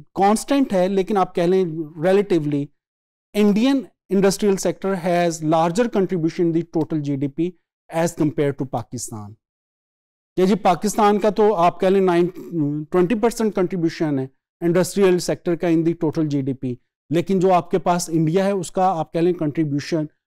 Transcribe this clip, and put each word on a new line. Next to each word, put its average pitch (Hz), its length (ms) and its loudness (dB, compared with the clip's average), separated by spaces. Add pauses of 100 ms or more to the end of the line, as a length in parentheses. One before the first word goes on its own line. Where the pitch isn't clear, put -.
(180)
कांस्टेंट 220 560 2
है, 180 140 2
लेकिन 196 300 -2
आप 180 180 0
कह 170 120 0
लें 190 160 2 (400)
relatively 170 600 0 (720)
Indian 214 500 2 (280)
industrial 196 520 2
sector 190 300 -2 (100)
has 175 380 0
larger 165 440 2 (100)
contribution 170 500 0
in 165 120 0
the 165 40 -2 (140)
total 156 240 -2
G 143 220 -4
D 139 160 -6
P 175 120 -4 (380)
as 165 320 -2
compared 143 400 -2
to 135 60 -6
पाकिस्तान। 110 680 -10 (1000)
कि 185 80 2
जी 202 180 4
पाकिस्तान 208 560 2
का 214 120 0
तो 214 200 4
आप 170 300 2
कह 190 80 4
लें 196 120 4
नाइन, 175 260 2 (640)
ट्वेंटी 180 240 2
परसेंट 220 400 0
कंट्रीब्यूशन 165 640 -2
है 131 100 -6 (320)
इंडस्ट्रियल 180 580 2
सेक्टर 170 360 -2
का 175 120 -4
in 165 180 2
the 170 80 2 (100)
total 156 300 0
G 143 140 0
D 135 160 -4
P, 123 120 -6 (360)
लेकिन 175 280 0
जो 185 100 2
आपके 180 280 0
पास 175 320 -2
इंडिया 165 360 0
है 202 100 -2
उसका 185 320 -2
आप 165 260 -4
कह 165 80 -2
लें 175 120 2
कंट्रीब्यूशन 151 760 -4 (200)